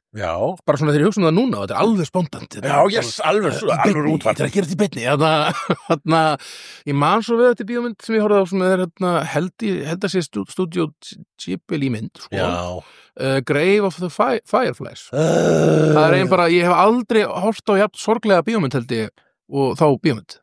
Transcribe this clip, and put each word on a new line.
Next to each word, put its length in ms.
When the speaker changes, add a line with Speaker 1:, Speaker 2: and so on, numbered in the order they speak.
Speaker 1:
Já. 80
Speaker 2:
Bara 160
svona 140
þegar 80
ég 80
hugsa 100
um 60
það 100
núna, 220
og 80
þetta 100
er 60
alveg 260
spontant. 540
Speaker 1:
Já, 160
yes, 240
alveg 400
svo, 100
Speaker 2:
Í 60
Speaker 1:
alveg 240
Speaker 2:
beinni, 160
Speaker 1:
útvarp. 240
Speaker 2:
þetta 80
er 20
að 80
gerast 160
í 60
beinni. 260
Þarna, 280
<laughs> 240
þarna, 340
ég 160
man 240
svo 100
við 140
þetta 180
bíómynd 380
sem 100
ég 80
horfði 140
á, 80
sem 180
er, 200
hérna, 280
held 320
ég, 240
held 180
að 60
sé 100
stú-, 240
Stúdíó 460
G-, 240
Ghibli 540
mynd, 240
sko. 180
Speaker 1:
Já. 160
Speaker 2:
Eh, 260
Grave 400
of 160
the 80
Fi-, 380
Fireflies. 640
Speaker 1:
Uh. 800
Speaker 2:
Það 160
er 100
ein 160
bara, 160
ég 160
hef 80
aldrei 540
horft 420
á 80
jafn 240
sorglega 460
bíómynd, 320
held 160
ég, 160
og 260
þá 80
bíómynd. 460